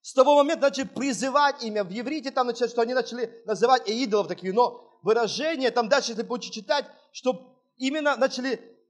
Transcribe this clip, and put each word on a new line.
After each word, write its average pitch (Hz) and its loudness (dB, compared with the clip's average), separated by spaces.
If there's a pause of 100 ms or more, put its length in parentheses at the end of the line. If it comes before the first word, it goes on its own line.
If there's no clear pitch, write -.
с - -18
того 262 8
момента 285 4
начали 269 0
призывать 269 0
имя. 214 -2
В 185 -10
иврите 269 -6
там 254 0
начали, 240 -2
что 233 -2
они 233 0
начали 247 -6
называть 233 2
и 226 -2
идолов 208 0
такие, 180 -6
но - -2
выражение, 240 0
там 233 0
дальше, 254 2
если 220 -6
будете 196 -8
читать, 277 -4 (280)
что - -6 (140)
именно 277 0
начали 254 -2 (340)